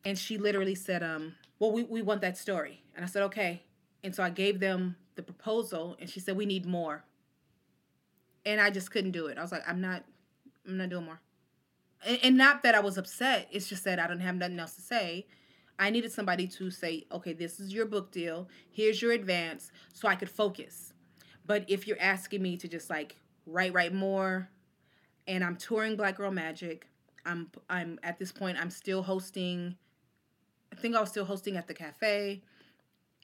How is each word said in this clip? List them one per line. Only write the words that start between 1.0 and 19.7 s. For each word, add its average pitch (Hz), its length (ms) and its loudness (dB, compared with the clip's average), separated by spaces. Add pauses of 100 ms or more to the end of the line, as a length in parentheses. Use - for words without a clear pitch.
um, 160 320 -6 (240)
"Well, 214 100 6
we, 233 140 2
we 226 180 -2
want 202 200 2
that 185 140 0
story." 165 460 -4 (140)
And 175 80 -6
I 180 40 -4
said, 196 160 2
"Okay." 185 380 -2 (400)
And 185 100 -6
so 190 120 0
I 180 60 2
gave 190 280 2
them 185 380 2 (180)
the 185 80 -12
proposal, 180 800 -4
and 180 100 -12
she - 80 -10
said, 190 180 -4
"We 208 100 0
need 190 200 0
more." 165 380 -2 (1400)
And 208 160 2
I 202 100 8
just 190 200 -4
couldn't 190 220 0
do 165 140 -2
it. 139 120 -6
I 156 40 -4
was 180 100 -6
like, 165 120 -4
"I'm 180 160 -2
not, 185 240 -4 (600)
I'm 190 100 -6
not 185 120 -2
doing 180 160 -4
more." 160 160 -14 (840)
And, 240 180 2
and 254 140 10
not 277 280 8
that 233 100 10
I 214 60 8
was 190 180 2
upset. 226 540 0
It's 190 160 -6
just 185 160 -8
that 180 160 0
I 170 80 0
didn't 175 140 -4
have 185 120 0
nothing 175 240 -4
else 165 160 -8
to 180 80 -18
say. 190 440 -2 (520)
I 196 120 4
needed 233 200 2
somebody 185 380 0
to 185 220 -6
say, 165 420 -6
"Okay, 175 200 -6
this 170 280 -8
is 196 120 -8
your 220 140 0
book 202 240 -4
deal. 170 380 -6 (240)
Here's 214 280 4
your 233 120 4
advance," 175 580 0 (220)